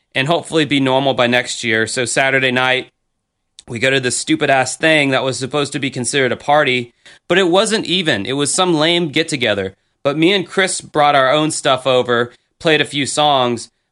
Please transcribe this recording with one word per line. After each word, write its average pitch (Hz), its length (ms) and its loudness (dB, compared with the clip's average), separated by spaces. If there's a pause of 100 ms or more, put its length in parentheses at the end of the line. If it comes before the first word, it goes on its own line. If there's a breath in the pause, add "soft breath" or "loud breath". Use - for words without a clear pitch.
(160)
and 135 120 -2
hopefully 160 360 0
be 139 160 0
normal 135 360 2
by 127 120 2
next 123 360 -2
year. 110 240 0
So 123 180 -4
Saturday 131 460 0
night, 127 400 -2 (760)
we 120 120 -10
go 127 100 0
to 135 100 2
this 123 160 -2
stupid-ass 139 600 0
thing 156 320 2
that 131 140 0
was 127 160 -4
supposed 131 340 -4
to 147 60 -6
be 135 100 -6
considered 127 420 -2
a 107 60 -4
party, 131 560 0 (340 loud breath)
but 180 120 2
it 190 100 2
wasn't 196 380 2
even. 156 400 -2
It 123 60 -4
was 139 200 -2
some 180 220 0
lame 170 340 2
get-together. 120 640 -2 (300)
But 143 140 -2
me 165 160 4
and 185 120 0
Chris 190 360 -2
brought 147 340 2
our 131 160 4
own 151 180 2
stuff 139 380 -2
over, 123 440 0 (280 soft breath)
played 151 220 2
a 139 40 -2
few 139 220 -4
songs, 131 640 0 (200)